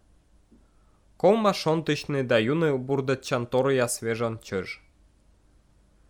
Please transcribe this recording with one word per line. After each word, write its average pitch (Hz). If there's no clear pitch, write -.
Колма 202
шонтышны 151
да 120
юны 143
бурдачан 131
торы 131
я 123
свежан 113
чөш. -